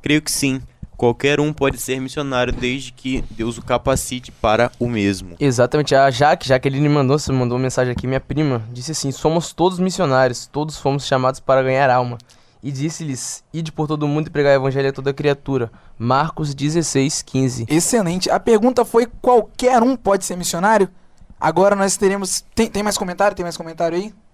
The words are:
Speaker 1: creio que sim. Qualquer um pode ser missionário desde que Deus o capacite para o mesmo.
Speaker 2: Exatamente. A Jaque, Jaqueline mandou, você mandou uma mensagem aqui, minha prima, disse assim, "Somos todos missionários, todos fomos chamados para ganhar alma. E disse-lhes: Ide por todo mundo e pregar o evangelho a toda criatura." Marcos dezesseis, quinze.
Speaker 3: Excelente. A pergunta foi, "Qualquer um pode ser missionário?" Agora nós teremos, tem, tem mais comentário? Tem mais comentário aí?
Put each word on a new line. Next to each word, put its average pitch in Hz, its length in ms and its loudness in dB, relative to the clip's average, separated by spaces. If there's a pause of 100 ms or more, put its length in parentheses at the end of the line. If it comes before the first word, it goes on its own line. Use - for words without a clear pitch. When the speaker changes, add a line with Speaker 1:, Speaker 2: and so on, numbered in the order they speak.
Speaker 1:
creio 147 200 2
que 151 100 -8
sim. 131 300 -2 (340)
Qualquer 139 440 0
um 151 120 0
pode 135 280 -2
ser 131 200 -6
missionário 131 540 -4
desde 123 400 -6
que 131 380 -6
Deus 113 260 -6
o - 40 -14
capacite 127 720 -2
para 117 480 2
o 120 80 -2
mesmo. 98 520 0
Speaker 2:
Exatamente. 139 540 2
A 135 160 6
Jaque, 147 380 2
Jaqueline 135 400 2
mandou, 147 320 4
você - 120 -4
mandou 123 260 0
uma 131 60 -2
mensagem 127 280 0
aqui, 120 160 -6
minha 131 140 -2
prima, 135 500 -2
disse 123 200 -12
assim, 139 200 -4
"Somos 156 400 -2
todos 175 280 0
missionários, 135 680 0
todos 147 300 -6
fomos 139 280 -2
chamados 131 360 0
para 135 220 2
ganhar 131 260 2
alma. 123 280 0 (440)
E 143 100 -8
disse-lhes: 143 720 -8 (100)
Ide 160 200 -8
por 185 140 -4
todo 151 200 -2
mundo 151 200 -2
e - 20 -12
pregar 143 240 4
o 135 80 4
evangelho 135 280 0
a 135 40 -6
toda 135 200 -4
criatura." 139 560 -2 (280)
Marcos 143 580 -2
dezesseis, 139 680 0
quinze. 123 460 -2
Speaker 3:
Excelente. 180 640 0
A - 100 2
pergunta 240 460 2
foi, 240 220 2 (140)
"Qualquer 247 600 2
um 262 160 2
pode 196 260 0
ser - 140 -6
missionário?" 185 500 2 (540)
Agora 185 340 4
nós 196 220 0
teremos, 196 480 -2 (100)
tem, 226 140 2
tem 202 140 -6
mais 208 140 -2
comentário? 190 380 0
Tem 180 80 -6
mais 170 140 -8
comentário 165 400 -4
aí? 214 160 -8 (200)